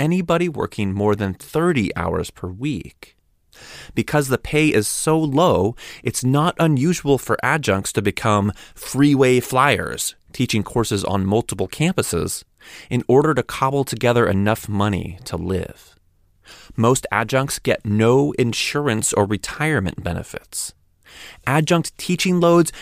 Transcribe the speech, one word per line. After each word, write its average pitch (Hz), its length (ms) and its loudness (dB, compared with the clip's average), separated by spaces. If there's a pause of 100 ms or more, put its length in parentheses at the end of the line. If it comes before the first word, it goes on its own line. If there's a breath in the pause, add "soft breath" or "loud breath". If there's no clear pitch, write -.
anybody 170 480 0
working 104 460 -4
more 104 200 2
than 98 200 -2
thirty 156 600 0
hours 85 360 -4
per - 180 -12
week. 107 680 -10 (760 loud breath)
Because 139 340 0
the 127 100 2
pay 151 300 0
is 107 200 2
so - 300 0
low, 135 580 2 (260 loud breath)
it's - 220 -4
not 143 340 2
unusual 147 600 2
for - 260 -4
adjuncts 120 480 0
to - 80 -2
become 104 500 0 (240 loud breath)
freeway 131 640 4
flyers, 120 760 -2 (160)
teaching 117 300 -2
courses 110 420 -2
on 95 220 -2
multiple 98 420 -2
campuses, - 760 -2 (440 loud breath)
in - 180 -2
order 143 280 4
to 123 80 0
cobble 135 420 -2
together 120 420 2
enough 101 440 0
money 98 560 -2
to - 100 -8
live. 87 580 -8 (800 loud breath)
Most 117 360 2
adjuncts 113 460 -2
get - 260 -2
no 120 480 4
insurance 120 800 -2
or 104 140 2
retirement 107 760 -2
benefits. - 720 -8 (720 loud breath)
Adjunct 156 520 0
teaching 180 420 0
loads 170 420 6